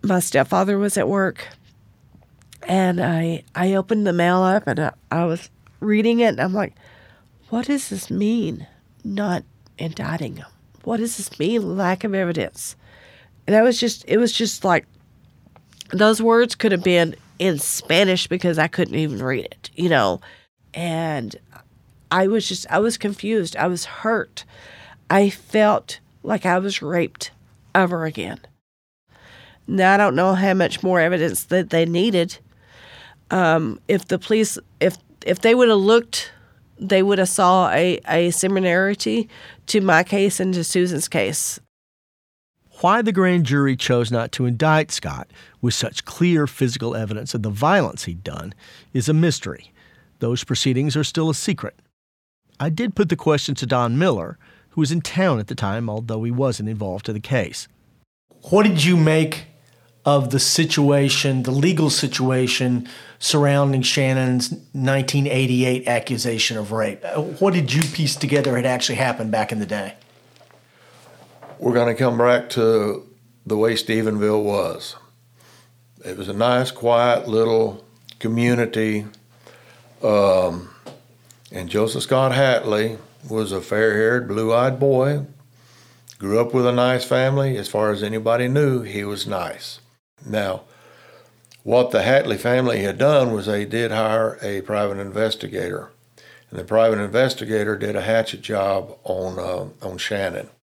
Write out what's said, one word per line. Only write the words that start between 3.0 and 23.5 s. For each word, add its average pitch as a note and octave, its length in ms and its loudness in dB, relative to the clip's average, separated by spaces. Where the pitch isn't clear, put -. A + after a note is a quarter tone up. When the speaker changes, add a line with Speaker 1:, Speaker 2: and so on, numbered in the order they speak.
Speaker 1:
I F#3 200 0
opened G#3 300 0
the F3+ 80 2
mail F3 280 4
up F#3+ 260 2
and C3 120 -2
I, D#3 120 -2
I E3+ 140 0
was E3+ 240 -4
reading A3 400 2
it A#3 100 6
and A#2+ 120 -2
I'm F#3 120 -2
like, G3+ 200 -4
"What A#3+ 180 -4
does C#4 220 -2
this F#3+ 220 -10
mean, G#3 560 -2
not G3+ 400 -4
indicting D#3+ 600 -6
him? D2+ 100 -18
What A#3 140 -4
does A#3 200 -4
this - 220 -12
mean, F#3+ 380 -2
lack F#3 260 -2
of G#3 100 -4
evidence?" F3 640 -4
And G3+ 80 4
I A3 80 6
was A#3+ 160 2
just, - 280 -4
it F#3+ 100 2
was A#3 140 2
just - 320 -4
like, F3+ 220 2
those G#3+ 320 2
words A3+ 340 2
could A3 160 0
have F3+ 120 -2
been E3+ 320 2
in F3 180 0
Spanish F#3 680 0
because F3 320 -2
I D#3 80 2
couldn't - 280 -4
even C#3+ 260 -4
read C3 240 -4
it, - 300 -18
you F3 140 -2
know. A2 320 2
And D#3+ 600 -6
I F#3+ 160 2
was G#3+ 200 0
just, F3+ 240 -8
I D#3 60 0
was A3+ 200 0
confused. G3+ 600 -4